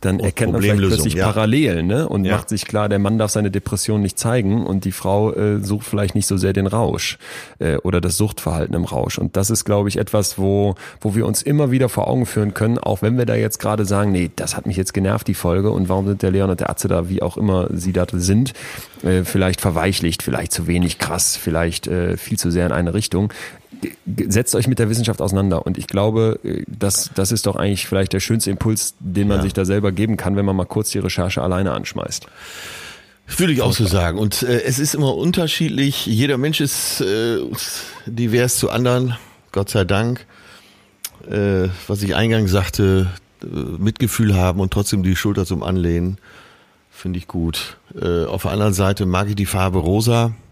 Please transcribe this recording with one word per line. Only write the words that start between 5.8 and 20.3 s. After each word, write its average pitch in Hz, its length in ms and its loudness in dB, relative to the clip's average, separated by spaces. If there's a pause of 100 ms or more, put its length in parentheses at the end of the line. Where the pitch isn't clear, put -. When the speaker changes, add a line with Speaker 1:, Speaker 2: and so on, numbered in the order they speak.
Speaker 1:
vielleicht 101 300 -2
nicht 101 100 2
so 98 120 0
sehr 95 160 2
den 95 140 2
Rausch, - 500 0 (420)
äh, 78 180 0
oder 90 240 2
das 87 160 0
Suchtverhalten 82 580 -2
im 87 80 0
Rausch. - 360 -2
Und - 180 -2
das 98 140 0
ist, 110 120 0
glaub 101 240 2
ich, 98 100 -2
etwas, 104 420 0
wo, 98 340 2 (280)
wo 104 120 -2
wir 113 140 2
uns - 160 -2
immer 147 260 2
wieder 127 180 4
vor - 200 0
Augen 127 180 2
führen 104 300 0
können, 113 240 2
auch - 240 0
wenn 113 140 2
wir 123 100 2
da 113 80 2
jetzt 110 240 0
gerade 104 260 0
sagen, 101 260 2
nee, 90 240 2
das - 220 -6
hat - 80 -8
mich 104 100 -2
jetzt 92 180 -2
genervt, 101 340 0
die 101 80 0
Folge, 92 340 2
und 95 180 0
warum 98 200 2
sind 101 160 0
der 95 80 2
Leon 95 180 2
und 90 120 0
der - 100 -2
Atze - 160 -4
da, 90 220 0
wie 95 120 -2
auch - 160 -4
immer 95 340 2
sie 87 220 -2
da 90 180 2
sind, 98 420 2 (500)
äh, 92 200 2
vielleicht 92 380 0
verweichlicht, 85 600 0
vielleicht 80 280 -4